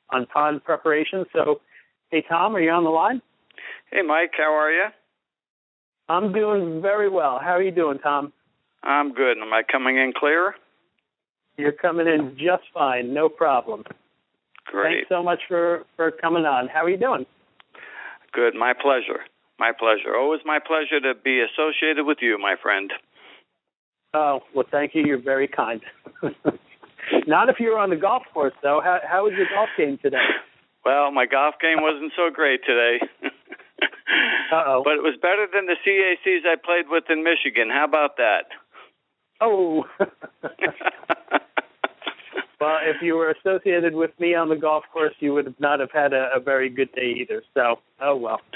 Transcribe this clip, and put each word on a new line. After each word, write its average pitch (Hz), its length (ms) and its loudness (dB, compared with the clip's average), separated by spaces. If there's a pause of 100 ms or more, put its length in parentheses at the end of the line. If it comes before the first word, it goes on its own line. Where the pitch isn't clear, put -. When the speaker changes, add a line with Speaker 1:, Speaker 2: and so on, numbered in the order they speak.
(100)
Speaker 1:
on 127 160 -2
pond 151 360 -2
preparation. 156 680 -2
So, 151 280 0 (500)
hey, 160 120 0
Tom, 180 320 0
are 190 60 0
you 165 100 4
on 170 140 2
the 160 60 2
line? 202 320 0 (680)
Speaker 2:
Hey, 196 120 0
Mike, 165 340 0
how 156 160 2
are 151 180 2
you? 175 160 0 (1200)
Speaker 1:
I'm 185 280 0
doing 202 480 0
very 202 260 2
well. 151 340 0
How 175 100 -2
are 180 100 2
you 190 80 0
doing, 160 280 0
Tom? 143 320 -2 (520)
Speaker 2:
I'm 143 320 0
good. 123 240 2
Am 110 160 -4
I 113 80 4
coming 131 340 0
in 131 180 2
clear? 165 400 0 (1000)
Speaker 1:
You're 147 160 0
coming 165 340 -2
in 147 300 0
just 180 280 -2 (100)
fine. 127 400 -2
No 156 160 2
problem. 120 540 -2 (840)
Speaker 2:
Great. 170 300 -2
Speaker 1:
Thanks - 120 -4
so 175 140 -2
much 175 160 -2 (100)
for, 170 380 0 (100)
for 160 140 0
coming 165 340 -2
on. 127 240 0
How 156 160 -2
are 175 60 0
you 190 80 -2
doing? 196 260 -2 (1120)
Speaker 2:
Good. 120 200 2
My 120 200 0
pleasure. 127 460 -2 (380)
My 113 140 0
pleasure. 113 420 0
Always 143 300 0
my 151 140 -2
pleasure 156 420 -2
to 131 180 -2
be 127 220 0
associated 151 640 -2
with 143 160 0
you, 117 180 2
my 98 240 0
friend. 98 300 -2 (1200)
Speaker 1:
Oh, 147 280 0 (140)
well, 131 160 0
thank 147 240 -2
you. 156 120 2
You're 143 100 0
very 135 320 -2
kind. 113 320 -4 (220)
<laughs> - 1200 -6
Not 180 220 4
if 240 100 2
you 233 120 0
were 220 80 2
on 202 100 2
the 175 80 2
golf 214 280 0 (100)
course, 139 180 0 (100)
though. 143 220 2
How, 180 140 2 (100)
how 185 160 2
was 214 140 2
your 185 100 2
golf 208 300 0
game 143 240 0
today? 135 160 0 (640)
Speaker 2:
Well, 143 280 2
my 131 120 2
golf 139 380 2
game 160 180 2
wasn't 156 340 -2
so 175 140 0
great 139 380 0
today. 120 340 2 (220)
<laughs> - 80 -8 (1200)
Speaker 1:
Uh-oh. 139 320 2
Speaker 2:
But 151 100 2
it 143 80 0
was 147 180 0
better 196 320 2
than 196 140 0
the 175 180 0
C 196 60 4
A 190 320 4
Cs 180 240 0
I 165 160 4
played 175 260 0
with 160 200 0
in 160 160 0
Michigan. 117 460 0
How 139 140 2
about 147 340 0
that? 107 260 2 (960)
Speaker 1:
Oh. 185 440 2 (140)
<laughs> - 0 -
Speaker 2:
<laughs> - 1400 -6 (1200)
Speaker 1:
Well, 156 220 2
if 156 200 -2
you 165 140 0
were 160 140 2
associated 175 640 0
with 160 240 0
me 170 160 2
on 165 140 2
the 160 80 2
golf 156 340 0
course, 156 280 0
you 143 160 0
would 139 240 -2
not 143 220 0
have 131 120 -4
had 143 220 2
a, 131 200 0
a 127 60 2
very 131 300 0
good 131 220 -2
day 127 280 -2
either. 143 220 -6 (100)
So, 120 280 2 (200)
oh 139 160 0
well, 110 240 -4 (160)